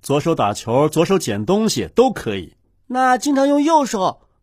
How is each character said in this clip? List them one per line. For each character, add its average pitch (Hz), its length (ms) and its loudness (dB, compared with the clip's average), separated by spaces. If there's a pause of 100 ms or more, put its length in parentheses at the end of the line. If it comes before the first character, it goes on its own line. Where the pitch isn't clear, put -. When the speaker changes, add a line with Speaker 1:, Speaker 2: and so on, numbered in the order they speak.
Speaker 1:
左 143 180 -2
手 165 140 0
打 107 200 0
球、 131 360 0
左 156 160 2
手 190 140 2
捡 107 260 -4
东 208 240 0
西 101 260 -4
都 247 160 4
可 113 240 -6
以。 90 200 -12 (320)
Speaker 2:
那 254 300 0
经 285 180 -2
常 269 120 2
用 285 140 2
右 302 240 2
手 190 360 -4 (220)